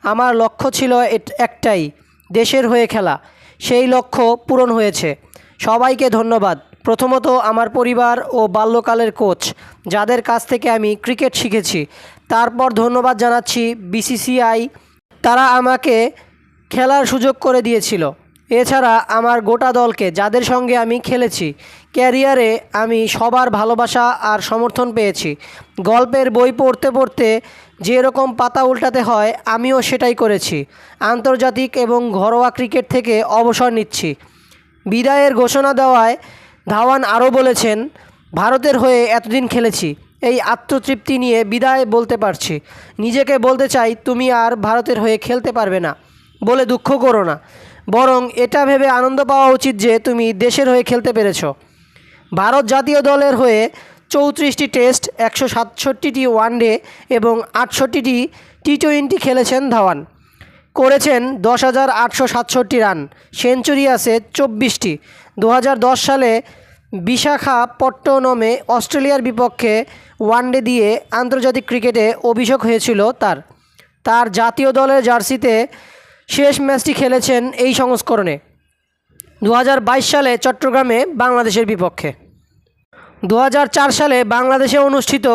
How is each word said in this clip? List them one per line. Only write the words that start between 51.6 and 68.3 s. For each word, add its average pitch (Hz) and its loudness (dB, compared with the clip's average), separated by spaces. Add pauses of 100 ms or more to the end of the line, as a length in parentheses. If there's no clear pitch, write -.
ভারত 233 2
জাতীয় 269 2
দলের 285 2
হয়ে 226 2 (400)
চৌত্রিশটি 285 -2
টেস্ট, 254 0
একশো 233 -2
সাতষট্টিটি 254 -4
ওয়ানডে 233 0 (300)
এবং 233 0 (120)
আটষট্টিটি 254 -2 (360)
টি 294 0
টোয়েন্টি 294 0
খেলেছেন 262 0
ধাওয়ান। 185 0 (680)
করেছেন 269 2
দশ 233 0
হাজার 262 2
আটশো 240 0
সাতষট্টি 240 -2
রান, 175 0 (240)
সেঞ্চুরি 269 0
আছে 233 0 (140)
চব্বিশটি। 220 -2 (420)
দু 220 2
হাজার 254 2
দশ 247 2
সালে 254 0 (520)
বিশাখাপট্টনমে 254 0 (100)